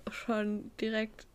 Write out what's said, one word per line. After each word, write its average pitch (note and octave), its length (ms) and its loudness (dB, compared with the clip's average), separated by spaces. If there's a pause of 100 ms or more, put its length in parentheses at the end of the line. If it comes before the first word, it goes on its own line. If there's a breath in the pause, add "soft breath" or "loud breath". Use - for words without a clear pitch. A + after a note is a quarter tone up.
(120)
schon G#3 680 0
direkt A3 560 0